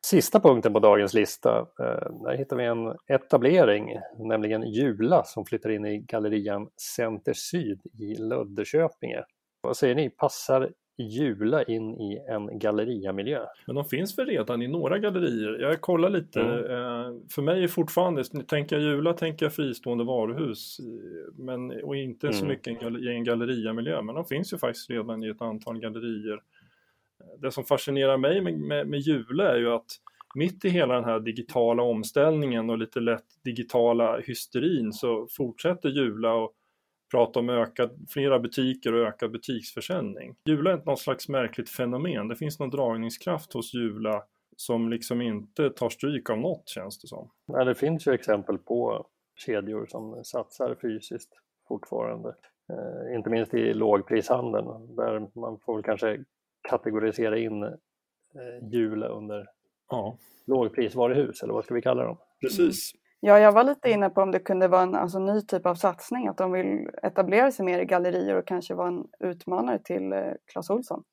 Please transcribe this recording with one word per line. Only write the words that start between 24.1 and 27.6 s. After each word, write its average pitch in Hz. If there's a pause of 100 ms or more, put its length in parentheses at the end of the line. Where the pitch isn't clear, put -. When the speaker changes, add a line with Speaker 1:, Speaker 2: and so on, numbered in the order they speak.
Speaker 2:
de 170
finns 160
ju 175
faktiskt -
redan 113
i 110
ett 107
antal 113
gallerier. 110 (1000)
Det 131
som 131